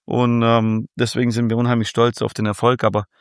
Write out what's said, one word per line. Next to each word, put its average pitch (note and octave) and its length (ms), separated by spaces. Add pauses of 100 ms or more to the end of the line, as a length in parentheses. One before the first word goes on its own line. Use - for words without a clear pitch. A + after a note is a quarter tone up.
Und, A#2+ 360
ähm, A2+ 440 (100)
deswegen A#2+ 340
sind A#2 180
wir A2+ 80
unheimlich A#2+ 320
stolz A#2 320
auf A#2 140
den G#2+ 100
Erfolg, A#2 400
aber G#2 200 (160)